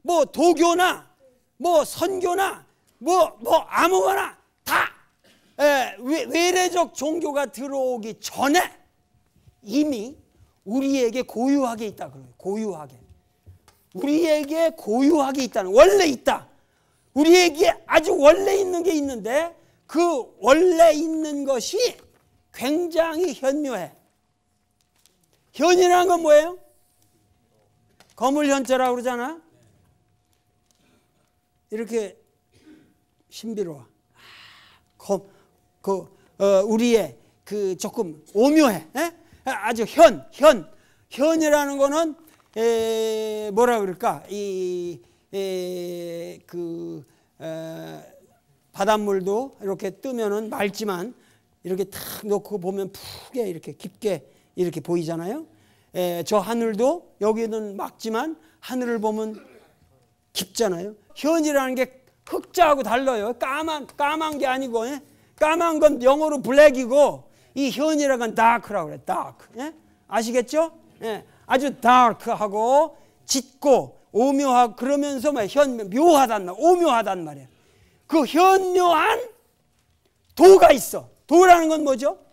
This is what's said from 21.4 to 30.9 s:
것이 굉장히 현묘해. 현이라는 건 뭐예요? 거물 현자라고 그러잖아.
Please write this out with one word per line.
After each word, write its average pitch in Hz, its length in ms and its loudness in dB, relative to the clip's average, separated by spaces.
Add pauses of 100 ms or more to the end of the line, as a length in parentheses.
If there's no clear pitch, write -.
것이 269 320 -4 (760)
굉장히 320 800 -2
현묘해. 262 600 -6 (1600)
현이라는 359 540 4
건 349 140 0
뭐예요? 320 380 4 (1600)
거물 285 320 0
현자라고 254 480 0
그러잖아. 247 460 -6 (2250)